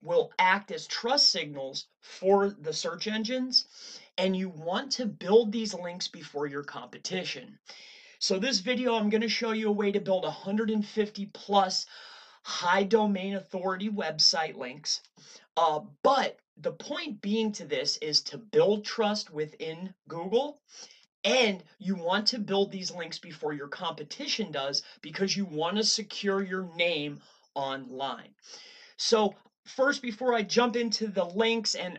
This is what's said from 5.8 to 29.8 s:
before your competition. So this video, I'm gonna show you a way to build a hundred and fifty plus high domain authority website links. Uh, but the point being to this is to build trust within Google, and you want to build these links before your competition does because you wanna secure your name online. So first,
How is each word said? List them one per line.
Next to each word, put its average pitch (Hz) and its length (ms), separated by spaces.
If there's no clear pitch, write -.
before 147 380
your 143 160
competition. 135 960
So 190 180
this 220 220
video, 247 340
I'm 214 160
gonna 220 180
show 220 240
you 220 160
a 208 40
way 208 200
to 196 80
build 185 240
a 151 60
hundred 214 400
and 214 160
fifty 208 480
plus 196 500
high 190 420
domain 202 500
authority 190 560
website 160 680
links. 131 460
Uh, 160 220
but 262 360
the 165 160
point 302 480
being 214 320
to 170 140
this 143 320
is 151 240
to - 160
build 180 480
trust 208 440
within 160 600
Google, 214 500
and 214 400
you 190 160
want 185 320
to 247 100
build 196 320
these 190 220
links 165 260
before 151 340
your 143 140
competition 165 840
does 139 320
because 165 360
you 202 80
wanna 175 380
secure 202 580
your 185 360
name 147 420
online. 135 760
So 214 380
first, 277 380